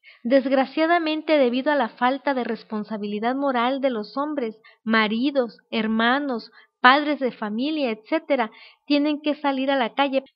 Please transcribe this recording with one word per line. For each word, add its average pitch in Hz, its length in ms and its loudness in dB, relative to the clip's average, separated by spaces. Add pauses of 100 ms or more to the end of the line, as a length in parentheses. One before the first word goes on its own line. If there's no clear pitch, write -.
(240)
Desgraciadamente, 311 1120 2
debido 262 360 2
a 294 40 2
la 240 140 0
falta 269 420 -2
de 254 120 -2
responsabilidad 214 920 -6
moral 262 460 0
de 269 100 0
los 214 260 -6
hombres, 277 400 -4 (280)
maridos, 226 720 0 (120)
hermanos, 226 800 -2 (300)
padres 285 400 4
de 247 120 -2
familia, 254 580 -4
etcétera, 247 600 -2 (360)
tienen 294 340 0
que 294 140 0
salir 269 360 -2
a 277 60 2
la 226 180 -2
calle 269 300 0 (120)